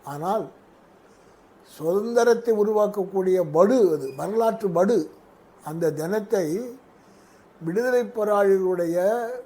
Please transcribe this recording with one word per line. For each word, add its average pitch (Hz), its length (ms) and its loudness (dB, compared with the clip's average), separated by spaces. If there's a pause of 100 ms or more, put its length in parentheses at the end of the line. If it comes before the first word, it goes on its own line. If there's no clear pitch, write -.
ஆனால் 170 460 -6 (1120)
சுதந்திரத்தை 233 880 0
உருவாக்கக்கூடிய 196 960 0
வடு 190 420 4
அது, 135 240 -6
வரலாற்று 208 560 -2
வடு. 185 380 2 (540)
அந்த 160 280 -4
தினத்தை 202 880 -4 (800)
விடுதலை 240 440 0
போராளிகளுடைய 196 1200 0 (180)